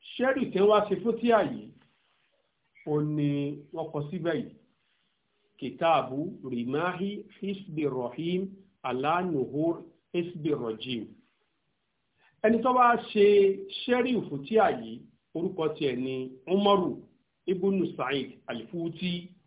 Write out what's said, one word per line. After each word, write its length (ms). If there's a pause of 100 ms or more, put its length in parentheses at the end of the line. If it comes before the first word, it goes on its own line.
Ṣẹ́rí 420
tí 100
wọ́n 120
wá 140
ṣe 140
fún 180
tíà 260
yìí, 240 (1200)
ò 160
ní 260 (420)
wọ́n 200
kọ 140
síbẹ̀ 320
yìí. 180 (1040)
Kìtáàbù 600 (260)
Rimahi 680 (220)
Hisbi 560
Rahim 540 (360)
ala 340 (100)
Nuhur 520 (340)
Hisbi 440
Rajim. 520 (1400)
Ẹni 160
tó 120
wá 140 (160)
ṣe 240 (480)
ṣẹ́rí 380 (100)
fún 220
tíà 260
yìí, 320 (300)
orúkọ 320 (100)
tiẹ̀ 220
ni 180 (300)
Umaru 480 (540)
Ibn 300 (160)
Sa'id 360 (160)
Al-Futi 680 (340)